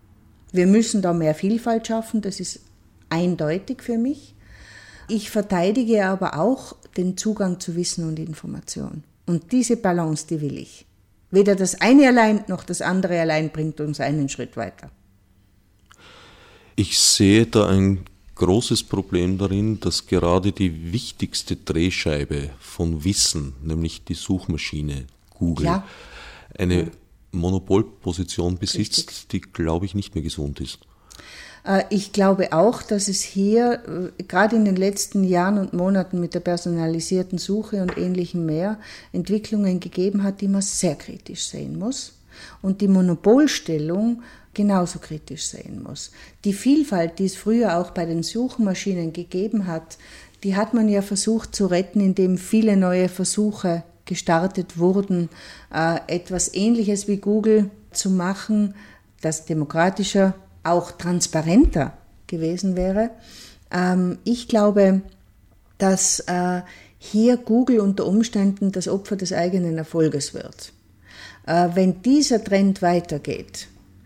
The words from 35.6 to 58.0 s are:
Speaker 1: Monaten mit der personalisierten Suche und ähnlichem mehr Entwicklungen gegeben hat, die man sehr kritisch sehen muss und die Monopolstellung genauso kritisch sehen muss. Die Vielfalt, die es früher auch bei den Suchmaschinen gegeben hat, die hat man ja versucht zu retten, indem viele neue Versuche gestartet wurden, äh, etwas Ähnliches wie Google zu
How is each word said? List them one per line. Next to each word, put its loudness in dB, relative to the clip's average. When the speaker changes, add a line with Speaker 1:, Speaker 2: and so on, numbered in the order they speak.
Speaker 1:
Monaten 0
mit -4
der -2
personalisierten -2
Suche -4
und -2
ähnlichem -2
mehr -2
Entwicklungen -2
gegeben -2
hat, -4
die -2
man 2
sehr -2
kritisch -12
sehen -10
muss -8
und -2
die 4
Monopolstellung 2
genauso 0
kritisch -12
sehen -12
muss. -14
Die 2
Vielfalt, 2
die 0
es -4
früher 2
auch -4
bei -4
den -2
Suchmaschinen -2
gegeben -4
hat, -8
die 0
hat 0
man 4
ja 4
versucht -2
zu 2
retten, 0
indem 2
viele 2
neue 4
Versuche -2
gestartet -2
wurden, 2
äh, 0
etwas -4
Ähnliches 0
wie 0
Google 2
zu -2